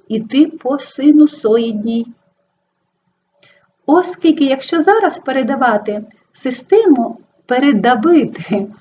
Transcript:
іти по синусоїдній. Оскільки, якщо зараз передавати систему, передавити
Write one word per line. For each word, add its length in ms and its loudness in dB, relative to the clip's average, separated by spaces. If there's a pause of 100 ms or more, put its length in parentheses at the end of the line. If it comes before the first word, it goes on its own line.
іти 380 0
по 340 -4
синусоїдній. 1300 0 (1800)
Оскільки, 600 0
якщо 360 -2
зараз 380 0
передавати 840 -2 (300)
систему, 840 0 (280)
передавити 1200 0 (140)